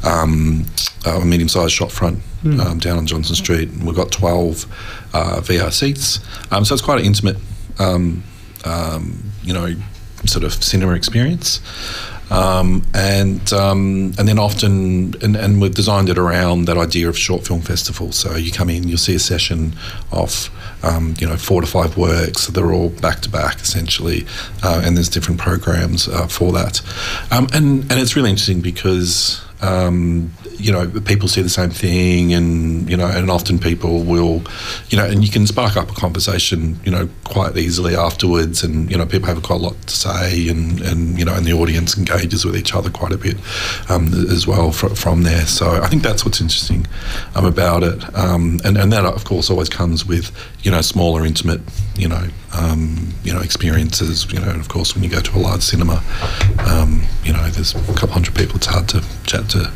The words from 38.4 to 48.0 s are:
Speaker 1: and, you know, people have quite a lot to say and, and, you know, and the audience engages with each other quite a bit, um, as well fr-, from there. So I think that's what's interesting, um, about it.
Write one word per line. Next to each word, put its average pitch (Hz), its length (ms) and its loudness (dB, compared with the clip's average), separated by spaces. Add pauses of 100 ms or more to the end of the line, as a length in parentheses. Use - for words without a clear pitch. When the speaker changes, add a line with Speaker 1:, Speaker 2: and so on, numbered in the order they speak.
Speaker 1:
and, 80 280 -2
you 85 60 0
know, 85 100 0
people 92 220 0
have 85 140 -2
quite - 180 0
a - 20 -2
lot - 240 -6
to - 80 -6
say 90 540 0
and, 82 320 0
and, 85 380 0
you 85 60 0
know, 87 100 0
and 85 120 0
the 82 60 2
audience 82 460 2
engages 87 460 0
with 92 120 0
each 90 180 -2
other 92 160 -2
quite - 220 -4
a - 60 -2
bit, - 180 -2 (520)
um, 85 240 2 (180)
as 87 160 2
well 82 260 2
fr-, 101 160 0
from 87 340 2
there. 85 240 4
So 85 360 2
I - 60 0
think - 140 4
that's 107 220 0
what's - 160 0
interesting, - 460 0 (480)
um, - 100 2
about 87 380 2
it. - 200 -2 (140)